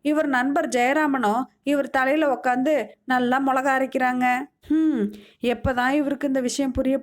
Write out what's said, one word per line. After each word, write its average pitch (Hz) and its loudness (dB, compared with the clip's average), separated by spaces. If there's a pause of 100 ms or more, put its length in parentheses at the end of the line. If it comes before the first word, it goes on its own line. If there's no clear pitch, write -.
இவர் 302 0
நண்பர் 277 0
ஜெயராமனும் 254 0 (200)
இவர் 277 0
தலையில 277 2
உக்காந்து 254 0 (200)
நல்லா 254 0
மிளகா 269 0
அரைக்கிறாங்க. 254 0 (240)
ஹம், 294 2 (320)
எப்பதான் 247 0
இவருக்கு 285 0
இந்த 269 0
விஷயம் 262 -2
புரிய 262 0